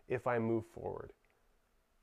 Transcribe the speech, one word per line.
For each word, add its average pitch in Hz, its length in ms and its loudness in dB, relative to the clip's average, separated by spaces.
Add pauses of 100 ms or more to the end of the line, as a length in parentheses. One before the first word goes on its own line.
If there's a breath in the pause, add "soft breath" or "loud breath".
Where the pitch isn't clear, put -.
if 123 180 0
I 120 140 2
move 113 260 2
forward, - 460 -10 (920)